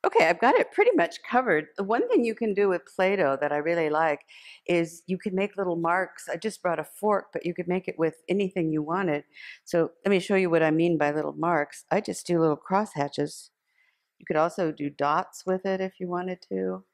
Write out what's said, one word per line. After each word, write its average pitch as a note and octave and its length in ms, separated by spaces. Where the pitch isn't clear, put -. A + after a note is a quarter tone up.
Okay, F#4+ 220
I've E3+ 120
got B3+ 140
it - 160
pretty A4 240
much E3+ 340
covered. G#3+ 380
The G3+ 60
one A#3+ 260
thing F4 160
you A3+ 120
can A3 180
do G3+ 140
with F3+ 180
Play-Doh F#3 540
that D3 100
I D3 60
really D#3+ 340
like D3+ 300
is E3+ 440
you F#3 100
can F#3+ 160
make G3+ 220
little F#3 180
marks. E3+ 540
I - 80
just G#3 260
brought E3 160
a D3+ 60
fork, G3+ 480
but - 120
you F3 80
could E3+ 140
make F3+ 220
it - 100
with D#3+ 160
anything F#3 420
you D#3 100
wanted. D#3 440
So E3 260
let G3 60
me F#3+ 100
show G3 160
you F#3 140
what E3 120
I D#3 80
mean E3 280
by D3 120
little D3 220
marks. D3+ 580
I G3 100
just - 280
do F3 120
little D#3 160
crosshatches. D#3 920
You - 60
could D#3+ 120
also E3 340
do D3 180
dots D3 560
with F#3 220
it F#3+ 140
if F#3+ 180
you F#3 80
wanted F3+ 420
to. F#3+ 460